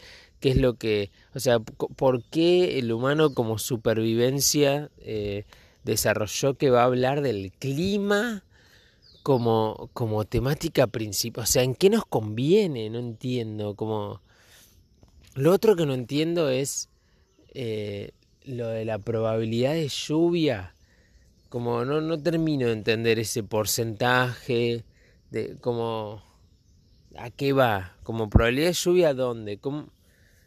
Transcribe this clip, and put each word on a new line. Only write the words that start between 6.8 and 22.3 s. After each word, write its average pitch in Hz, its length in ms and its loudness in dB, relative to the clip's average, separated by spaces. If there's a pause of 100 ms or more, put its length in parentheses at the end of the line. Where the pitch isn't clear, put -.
a - 20 6
hablar 127 380 2
del 98 300 -4
clima 202 920 -2 (800)
como, 117 720 0
como 107 340 -2
temática 135 600 0
principal. 110 580 -6
O - 20 -8
sea, 127 160 2
¿en 127 120 0
qué 196 160 4
nos 220 140 2
conviene? 123 880 0
No 117 80 -6
entiendo, 113 800 -6
como... 107 440 -6 (1120)
Lo 147 180 4
otro 202 240 4
que 165 100 0
no 135 80 -2
entiendo 147 560 -2
es, 135 380 -4 (640)
eh, 104 560 -6 (340)
lo 120 240 -8
de 113 160 -4
la 110 140 -4
probabilidad 113 760 0
de 160 140 -2
lluvia. 151 880 0 (760)
Como 120 340 -2
no, 147 160 -2
no 160 220 -2
termino 156 460 0